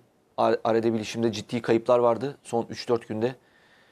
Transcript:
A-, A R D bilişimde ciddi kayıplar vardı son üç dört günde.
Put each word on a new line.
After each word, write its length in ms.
A-, 280
A 100
R 80
D 100
bilişimde 400
ciddi 300
kayıplar 360
vardı 440
son 280
üç 180
dört 200
günde. 260